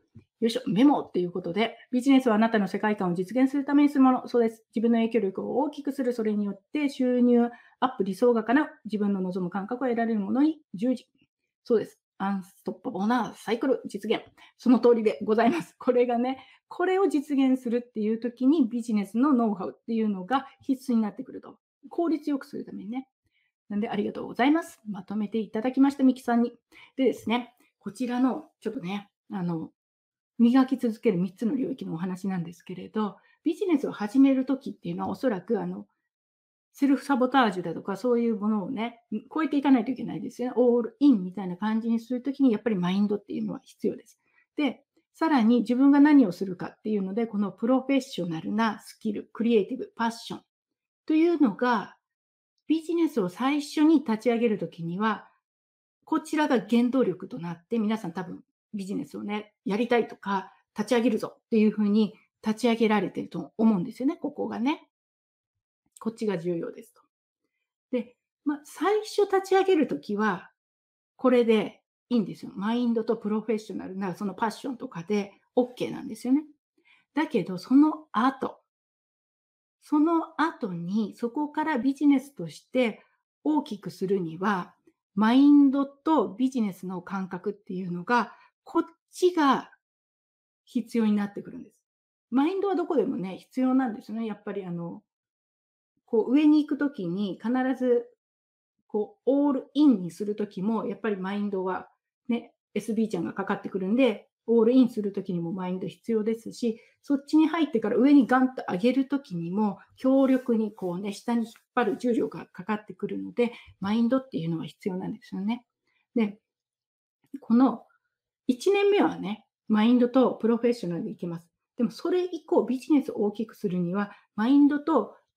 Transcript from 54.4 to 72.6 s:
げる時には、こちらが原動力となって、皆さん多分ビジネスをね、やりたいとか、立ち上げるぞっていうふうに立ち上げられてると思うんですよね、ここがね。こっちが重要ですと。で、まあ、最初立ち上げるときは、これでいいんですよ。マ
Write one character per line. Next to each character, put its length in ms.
げ 80
る 100
時 240
に 160
は、 320
こ 160
ち 160
ら 120
が 120
原 300
動 140
力 240
と 100
な 140
っ 160
て、 100
皆 180
さ 120
ん 40
多 120
分 180
ビ 100
ジ 120
ネ 100
ス 100
を 60
ね、 320
や 120
り 100
た 120
い 100
と 80
か、 360
立 120
ち 80
上 60
げ 80
る 80
ぞ 180
っ 120
て 100
い 60
う 60
ふ 140
う 40
に 260
立 180
ち 60
上 60
げ 140
ら 120
れ 80
て 140
る 60
と 280
思 200
う 20
ん 60
で 80
す 100
よ 60
ね、 80
こ 160
こ 160
が 100
ね。 320
こ 100
っ 40
ち 120
が 120
重 180
要 160
で 100
す 100
と。 100
で、 240
ま 120
あ、 80
最 380
初 200
立 180
ち 40
上 80
げ 140
る 100
と 140
き 160
は、 340
こ 160
れ 140
で 400
い 80
い 20
ん 60
で 100
す 100
よ。 120
マ 180